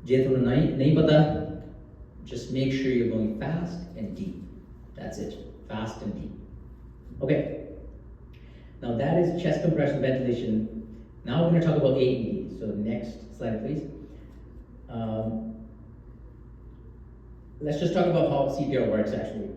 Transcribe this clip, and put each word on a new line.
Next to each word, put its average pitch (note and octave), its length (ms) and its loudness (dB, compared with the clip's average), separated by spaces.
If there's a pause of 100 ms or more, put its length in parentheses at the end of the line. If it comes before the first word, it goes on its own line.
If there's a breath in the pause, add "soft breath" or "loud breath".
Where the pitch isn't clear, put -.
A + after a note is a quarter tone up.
ਜੇ C3 180 6
ਤੁਹਾਨੂੰ B2+ 260 4
ਨਹੀਂ, D3 280 4
ਨਹੀਂ D#3 200 6
ਪਤਾ, D#3 220 8 (1120)
just B2+ 280 -6
make C3+ 200 2
sure C3 180 2
you're A2 180 4
going G#2+ 160 2 (140)
fast - 560 -4
and F#2+ 200 -6
deep। - 160 -6 (640)
That's - 260 -8
it, - 100 -10 (360)
fast A2 360 -6
and F#2+ 120 -4
deep। - 1080 -12
Okay। - 140 4 (1400 loud breath)
Now A#2+ 80 -2 (100)
that E3 200 4
is E3+ 80 6 (140)
chest - 220 2
compression C#3+ 400 2
ventilation। A#2+ 560 2 (680 loud breath)
Now C#3+ 120 2
we're E3+ 100 6
gonna E3 140 6
talk D3 160 4
about C3 160 6
A B2+ 140 6
E A2+ 120 0
D। - 140 -2 (240)
So A2 60 -4 (200)
next - 340 -4 (160)
slide, - 240 -2
please। D3 220 -2 (1120 loud breath)
Um, A2 320 -2 (2500)
let's D3+ 160 0
just E3 140 0
talk F3 140 4
about D#3+ 220 4
how C#3 80 2 (160)
C C#3 140 0
P C3 100 2
R - 100 2
works G#2+ 280 0
actually G#2+ 380 -6